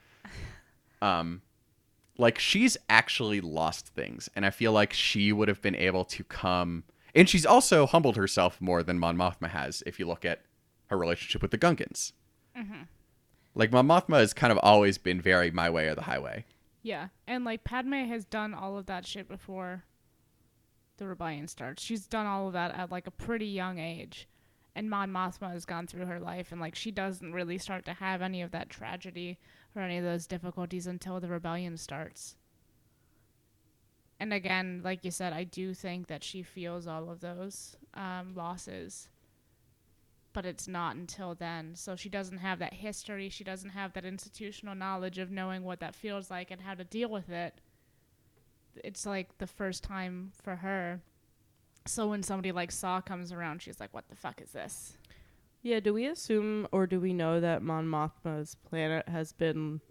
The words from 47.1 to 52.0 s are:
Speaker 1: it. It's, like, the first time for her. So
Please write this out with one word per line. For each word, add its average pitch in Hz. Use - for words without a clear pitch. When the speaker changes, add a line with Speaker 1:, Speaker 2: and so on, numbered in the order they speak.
Speaker 1:
it. 170
It's, -
like, 190
the 190
first 190
time 185
for 180
her. 180
So 214